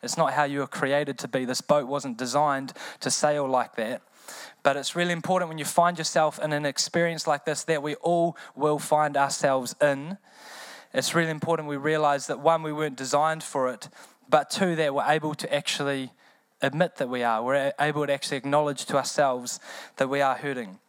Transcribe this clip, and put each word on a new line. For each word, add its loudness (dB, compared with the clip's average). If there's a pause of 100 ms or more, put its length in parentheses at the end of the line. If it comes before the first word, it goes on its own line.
It's -6
not 4
how 2
you -2
were -2
created 0
to -8
be. 0
This -2
boat 2
wasn't -4
designed 0 (280)
to -2
sail 2
like 0
that. -4 (600)
But 4
it's -6
really 0
important 0
when -10
you -6
find 4
yourself 2
in 0
an 0
experience 0
like 0
this -4
that 0
we -2
all 0 (180)
will 2
find 2
ourselves 2
in. 0 (760)
It's 0
really 4
important -2
we -4
realize 2
that, -4
one, 4
we -4
weren't -4
designed 0
for -2
it, -12 (400)
but 4
two, 0
that 0
we're 0
able 0
to -4
actually -2 (500)
admit 0
that -2
we -2
are. 2
We're 0
a-, -2
able 0
to 0
actually -4
acknowledge 0
to -2
ourselves 0 (360)
that 0
we 0
are 2
hurting. -6 (100)